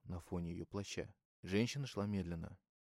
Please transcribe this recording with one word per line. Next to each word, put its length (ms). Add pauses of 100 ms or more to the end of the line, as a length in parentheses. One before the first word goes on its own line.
на 160
фоне 320
ее 120
плаща. 480 (300)
Женщина 420
шла 220
медленно, 500 (400)